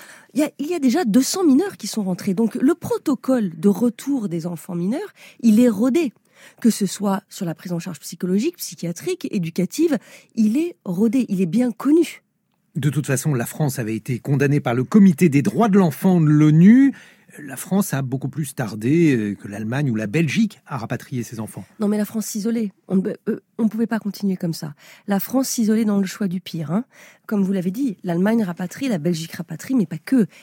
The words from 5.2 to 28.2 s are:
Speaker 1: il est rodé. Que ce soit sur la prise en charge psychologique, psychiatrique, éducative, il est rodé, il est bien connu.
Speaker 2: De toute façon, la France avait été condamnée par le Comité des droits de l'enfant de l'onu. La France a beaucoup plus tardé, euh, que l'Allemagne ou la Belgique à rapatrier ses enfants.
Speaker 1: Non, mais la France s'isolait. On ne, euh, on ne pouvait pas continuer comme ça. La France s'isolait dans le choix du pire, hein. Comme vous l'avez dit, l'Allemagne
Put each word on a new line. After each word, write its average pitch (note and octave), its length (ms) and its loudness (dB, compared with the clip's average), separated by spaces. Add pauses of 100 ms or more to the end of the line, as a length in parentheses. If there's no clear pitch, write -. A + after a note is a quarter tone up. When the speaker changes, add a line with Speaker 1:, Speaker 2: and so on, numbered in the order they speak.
Speaker 1:
il A3 200 6
est B3 80 6
rodé. A#3+ 440 2 (480)
Que A3+ 100 4
ce G3+ 160 0
soit G3 420 -2
sur - 180 -8
la D#3 80 -4
prise - 180 -10
en E3+ 60 -2
charge E3+ 220 -10
psychologique, G3 560 -2
psychiatrique, - 760 -8
éducative, G3+ 680 -2 (360)
il G#3+ 220 2
est E4+ 280 -2
rodé, G#3+ 440 0
il F#3+ 120 -2
est F#3+ 60 0
bien A#3 240 0
connu. - 520 0 (520)
Speaker 2:
De C#3 140 0
toute C#3+ 180 -2
façon, C#3 280 0
la A#2 120 -2
France C#3+ 320 -4
avait A2 160 -4
été A2+ 240 -6
condamnée C#3+ 420 2
par B2 140 -2
le B2+ 100 0
Comité F#3 440 6
des C#3 140 2
droits G#3+ 260 2
de G3+ 100 4
l'enfant F3+ 420 2
de D#3 60 4
l'onu. E3 680 8 (440)
La C3 180 -14
France - 380 -2
a C3+ 80 -2
beaucoup C3+ 260 -6
plus - 260 -8
tardé, B2+ 640 2
euh, G#2 180 -2
que - 140 -12
l'Allemagne A2+ 420 -4
ou A2 40 -2
la G#2+ 120 -4
Belgique D#3+ 600 0
à C#3+ 100 -10
rapatrier A#2 460 -8
ses A2 180 -12
enfants. G2+ 240 -12 (160)
Speaker 1:
Non, G3+ 80 0
mais G#3 80 0
la G#3 80 -2
France G#3+ 220 -6
s'isolait. A3 460 -4 (160)
On F#3 80 2
ne, F#3+ 140 0 (180)
euh, A3+ 120 -4 (160)
on A#3 80 -2
ne G#3+ 40 2
pouvait A3+ 180 -2
pas A3 120 -2
continuer G3 380 -4
comme E3+ 160 -4
ça. D3+ 220 -10 (320)
La G3+ 120 0
France C4 300 -2
s'isolait A3 380 0
dans G3+ 120 0
le G3 80 0
choix G3 220 -4
du F3+ 120 -4
pire, D#3 320 -8
hein. A3+ 120 -2 (420)
Comme G3+ 160 0
vous F#3+ 100 0
l'avez F#3 180 -2
dit, A#3 340 -4
l'Allemagne G3 380 0